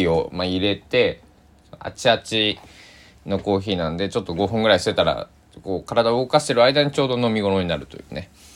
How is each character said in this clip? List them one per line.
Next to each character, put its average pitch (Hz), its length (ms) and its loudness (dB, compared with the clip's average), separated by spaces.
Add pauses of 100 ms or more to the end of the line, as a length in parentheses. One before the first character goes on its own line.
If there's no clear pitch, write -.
ー 85 80 2
を、 82 200 0
ま 90 120 -6
あ、 - 20 -2
入 92 140 -2
れ 101 160 0
て、 - 460 -2 (580)
あ - 120 -12
ち - 180 -2
あ 113 100 4
ち 107 400 -2 (640)
の 98 140 -2
コ 101 160 0
ー 98 60 2
ヒ 101 100 -4
ー 92 60 -2
な 82 120 -2
ん 82 80 -4
で、 95 120 -2
ち - 80 -4
ょ 110 40 -4
っ 95 40 -8
と 85 100 -6
五 95 120 0
分 110 140 -2
ぐ 110 60 2
ら 104 80 8
い 87 40 4
し - 40 -8
て 107 100 0
た 113 120 2
ら、 - 220 -2 (360)
こ 92 140 -4
う、 82 60 -10
体 117 300 2
を 120 40 0
動 127 100 -2
か 151 120 4
し 143 60 -4
て 135 80 0
る 117 100 4
間 139 200 4
に 143 80 -4
ち - 80 -4
ょ 139 60 2
う - 20 0
ど 127 100 -2
飲 120 160 0
み 107 80 -2
頃 95 200 0
に 87 60 -2
な 80 100 -2
る 67 100 -12
と - 100 -18
い - 140 -18
う - 20 -12
ね、 - 160 -10 (260)